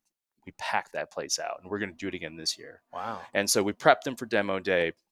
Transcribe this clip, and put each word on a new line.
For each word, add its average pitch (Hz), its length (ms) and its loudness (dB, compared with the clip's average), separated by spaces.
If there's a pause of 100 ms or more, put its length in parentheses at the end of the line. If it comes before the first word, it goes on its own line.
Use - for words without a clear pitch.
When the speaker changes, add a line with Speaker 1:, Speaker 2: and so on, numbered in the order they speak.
(460)
Speaker 1:
we 92 60 -14
packed - 420 -4
that 80 180 -6
place 73 260 -4
out, - 220 -6
and 90 100 -16
we're 101 80 -2
gonna 98 140 -4
do 92 160 -8
it 87 60 -4
again 82 220 -10
this 80 220 -4
year. - 220 -18 (120)
Speaker 2:
Wow. 104 280 -6 (140)
Speaker 1:
And 101 160 2
so 110 120 6
we 104 120 2
prep - 280 6
them 131 140 -4
for - 100 -10
demo 101 320 2
day, 87 340 2 (200)